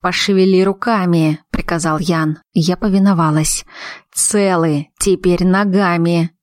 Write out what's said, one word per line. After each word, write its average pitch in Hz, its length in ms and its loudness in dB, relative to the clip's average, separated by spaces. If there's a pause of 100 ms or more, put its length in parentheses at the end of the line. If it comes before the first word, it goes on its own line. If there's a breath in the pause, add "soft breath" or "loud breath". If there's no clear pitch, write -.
«Пошевели 185 600 2
руками», 180 760 0 (100)
приказал 165 480 -4
Ян. 156 400 -2 (160)
Я 170 220 0
повиновалась. 175 920 0 (480 loud breath)
«Целы, 165 760 0 (100)
теперь 180 480 0
ногами». 180 840 0 (120)